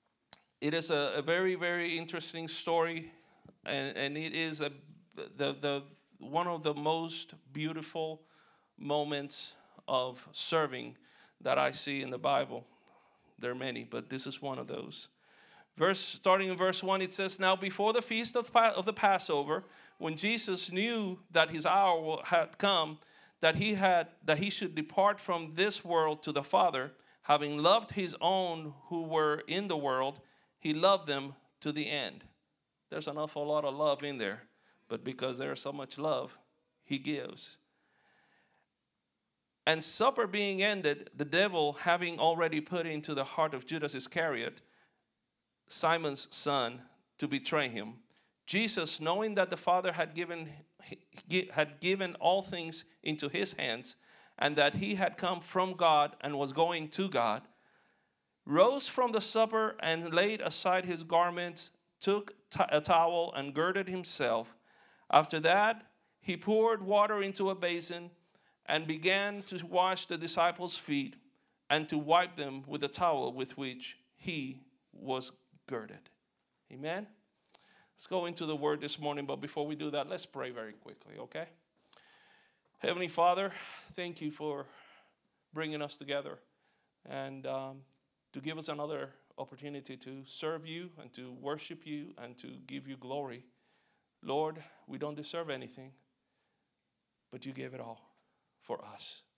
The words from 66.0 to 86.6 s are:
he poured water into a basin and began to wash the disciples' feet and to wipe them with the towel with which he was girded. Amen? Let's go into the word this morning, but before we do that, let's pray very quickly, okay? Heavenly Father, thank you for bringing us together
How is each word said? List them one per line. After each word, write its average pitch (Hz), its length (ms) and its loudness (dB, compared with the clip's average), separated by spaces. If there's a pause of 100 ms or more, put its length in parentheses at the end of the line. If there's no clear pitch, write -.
he 175 160 -4
poured 220 440 2
water 208 380 4
into 196 300 0
a 190 40 -2
basin 175 560 -2 (540)
and 160 220 0
began 190 560 0
to 175 240 -8
wash 180 400 2
the 175 100 -4
disciples' 170 640 0
feet 143 380 -2 (520)
and 151 220 2
to 151 80 0
wipe 170 380 2
them 135 300 -6
with 147 140 -6
the 143 80 0
towel 135 460 0
with 131 240 -6
which 127 400 -8 (160)
he 139 460 -8 (340)
was 131 380 -4 (360)
girded. 110 320 -8 (720)
Amen? 165 340 -6 (880)
Let's - 140 -14
go 180 180 -2
into 165 200 -6
the 151 100 -2
word 151 240 0
this 147 180 -4
morning, 147 280 -4
but 139 140 -6
before 147 260 -6
we 151 100 -6
do 151 140 -6
that, 147 180 -2
let's - 180 -6
pray 131 240 -8
very 110 220 -12
quickly, 101 460 -20
okay? 156 280 -10 (1300)
Heavenly 175 300 -2
Father, 180 440 2 (400)
thank 175 280 -10
you 151 100 -4
for 147 360 -8 (840)
bringing 151 300 -6
us 143 140 -8
together 143 420 -6 (720)